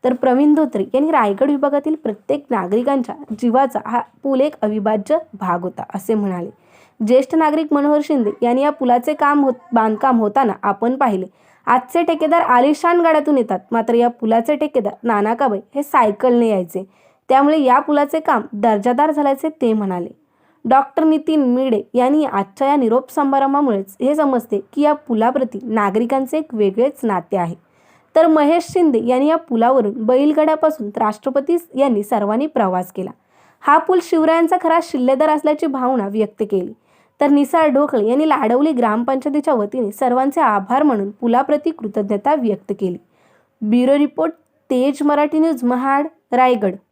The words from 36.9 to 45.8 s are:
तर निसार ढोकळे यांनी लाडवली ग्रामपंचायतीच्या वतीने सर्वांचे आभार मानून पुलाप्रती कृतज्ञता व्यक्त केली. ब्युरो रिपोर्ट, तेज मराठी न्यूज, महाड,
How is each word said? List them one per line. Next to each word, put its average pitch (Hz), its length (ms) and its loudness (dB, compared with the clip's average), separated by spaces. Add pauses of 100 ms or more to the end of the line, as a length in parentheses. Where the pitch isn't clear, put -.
तर 285 80 2
निसार 285 400 2
ढोकळे 269 400 0
यांनी 285 200 2
लाडवली 277 440 2
ग्रामपंचायतीच्या 262 840 -2
वतीने 208 380 -4
सर्वांचे 262 480 0
आभार 240 420 0
मानून 214 280 0
पुलाप्रती 277 600 -2
कृतज्ञता 214 640 -4
व्यक्त 214 460 -4
केली. 180 180 -4 (640)
ब्युरो 247 360 2
रिपोर्ट, 311 340 -2 (380)
तेज 269 320 0
मराठी 294 360 0
न्यूज, 311 260 0
महाड, 269 420 -2 (260)